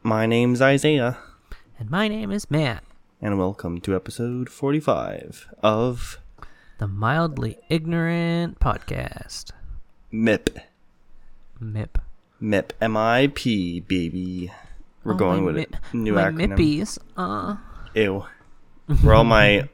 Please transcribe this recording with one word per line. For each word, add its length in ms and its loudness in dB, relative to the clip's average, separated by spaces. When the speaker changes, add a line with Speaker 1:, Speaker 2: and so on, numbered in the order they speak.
Speaker 1:
My 240 2
name's 340 4
Isaiah. 580 2
Speaker 2:
And 100 -10
my 200 -2
name 240 -6
is 180 -6
Matt. 320 -2
Speaker 1:
And 160 0
welcome 440 -4
to 120 -2
episode 560 -6
forty-five 960 -4
of 560 0
Speaker 2:
The 100 -4
Mildly 720 -2
Ignorant 880 -2
Podcast. 960 -4
Speaker 1:
mip. 480 0
Speaker 2:
mip. 380 -4
Speaker 1:
mip. 400 0
M 160 0
I 360 4
P, 460 -2
baby. 720 -4
We're 100 -2
Speaker 2:
Oh, 20 -4
Speaker 1:
going 280 2
Speaker 2:
my 80 0
Speaker 1:
with 40 -2
Speaker 2:
mi-, 80 -6
Speaker 1:
a 40 -4
new 180 0
Speaker 2:
my 80 4
Speaker 1:
acronym. 340 0
Speaker 2:
mippies, 420 0
uh. 380 -6
Speaker 1:
Ew. 300 2
Where 120 10
all 80 10
my 520 6